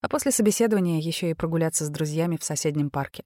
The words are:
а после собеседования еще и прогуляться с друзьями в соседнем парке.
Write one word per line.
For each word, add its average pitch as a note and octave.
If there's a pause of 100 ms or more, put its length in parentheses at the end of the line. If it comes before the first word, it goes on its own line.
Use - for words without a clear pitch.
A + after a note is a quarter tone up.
а -
после C#4+
собеседования G#3
еще E3
и E3
прогуляться E3
с D3+
друзьями D#3
в -
соседнем D3
парке. -